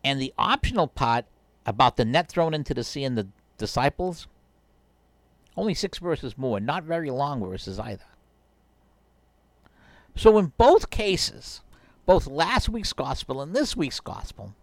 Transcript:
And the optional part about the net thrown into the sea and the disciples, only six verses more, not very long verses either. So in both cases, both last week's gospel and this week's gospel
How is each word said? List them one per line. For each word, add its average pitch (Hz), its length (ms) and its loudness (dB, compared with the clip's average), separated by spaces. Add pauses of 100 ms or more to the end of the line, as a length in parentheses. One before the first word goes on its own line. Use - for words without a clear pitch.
And 139 180 -2
the - 160 -6
optional 233 480 2
part 120 400 0 (400)
about 120 300 4
the 123 80 2
net 143 240 2
thrown 165 260 0
into 147 200 -4
the 131 100 -4
sea 139 220 -6
and 123 120 0
the 101 80 -2 (320)
disciples, 147 680 -2 (1300)
only 196 180 -2
six - 240 -4
verses 156 400 -4
more, 123 220 -2
not 147 240 -2
very 165 260 -4
long 139 300 -2
verses 95 400 -8
either. 107 240 -10 (2000)
So 214 240 8
in 180 200 2
both 311 320 6
cases, - 720 -4 (440)
both 180 220 6
last 165 400 0
week's 214 240 -6
gospel 135 500 -6
and 160 140 -8
this 262 220 0
week's 143 240 -4
gospel - 600 -12